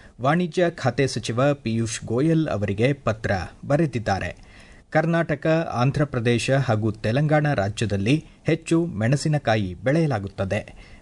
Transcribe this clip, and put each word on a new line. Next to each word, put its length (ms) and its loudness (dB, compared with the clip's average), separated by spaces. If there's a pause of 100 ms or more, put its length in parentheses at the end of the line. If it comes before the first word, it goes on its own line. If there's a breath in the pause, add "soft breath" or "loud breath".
(200 loud breath)
ವಾಣಿಜ್ಯ 500 0
ಖಾತೆ 360 0
ಸಚಿವ 480 0
ಪಿಯೂಷ್ 520 -4
ಗೋಯಲ್ 420 2
ಅವರಿಗೆ 440 0
ಪತ್ರ 380 -4 (360)
ಬರೆದಿದ್ದಾರೆ. 680 -2 (540 loud breath)
ಕರ್ನಾಟಕ, 560 0 (260)
ಆಂಧ್ರಪ್ರದೇಶ 760 0
ಹಾಗೂ 400 2
ತೆಲಂಗಾಣ 640 0
ರಾಜ್ಯದಲ್ಲಿ 720 0 (220 loud breath)
ಹೆಚ್ಚು 400 0
ಮೆಣಸಿನಕಾಯಿ 880 0
ಬೆಳೆಯಲಾಗುತ್ತದೆ, 1000 -2 (280 loud breath)